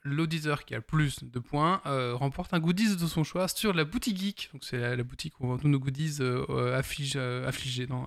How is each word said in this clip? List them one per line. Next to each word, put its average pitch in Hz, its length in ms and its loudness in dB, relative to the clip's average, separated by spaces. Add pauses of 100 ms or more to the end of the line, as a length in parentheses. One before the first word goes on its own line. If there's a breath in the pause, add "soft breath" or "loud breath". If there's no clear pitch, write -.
l'auditeur 151 600 0
qui - 100 -10
a - 20 -2
le 110 60 -4
plus 147 420 0
de 120 160 -6
points, 156 460 2
euh, 127 280 0
remporte 139 400 -2
un 170 60 4
goodies 190 340 4
de 170 100 0
son 160 200 2
choix 180 240 0
sur 202 260 0
la 160 100 4
boutique 196 320 -2
geek. 196 360 -4
Donc 143 100 -14
c'est - 160 -4
la, 120 160 0
la 123 80 0
boutique - 380 -8
où 127 60 -2
on - 20 2
vend 127 100 0
tous 143 80 2
nos 143 140 8
goodies, 147 400 -2
euh, 127 280 2
euh, 127 300 2
afflige-, 139 380 -2
euh, 127 320 -2
affligés, 127 400 -4
non, 127 180 -4